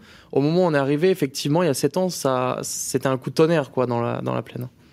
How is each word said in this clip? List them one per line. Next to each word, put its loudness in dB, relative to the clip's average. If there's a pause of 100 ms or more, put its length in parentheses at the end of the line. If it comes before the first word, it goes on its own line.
(320)
Au 2
moment 2
où 4
on 0
est 4
arrivé, 2
effectivement, 0
il 2
y 2
a 2
sept 0
ans, 0
ça, -2
c'était -4
un 0
coup -8
de -12
tonnerre, 2
quoi, -2
dans 0
la, -2
dans -4
la -2
plaine. -10 (260)